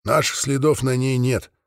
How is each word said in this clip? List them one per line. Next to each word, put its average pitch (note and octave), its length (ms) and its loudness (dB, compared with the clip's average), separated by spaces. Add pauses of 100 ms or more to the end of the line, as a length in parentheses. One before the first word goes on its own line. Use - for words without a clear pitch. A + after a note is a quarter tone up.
Наших B2+ 340 0
следов C#3 460 0
на C3 120 0
ней C3 220 0
нет. B2 340 0 (160)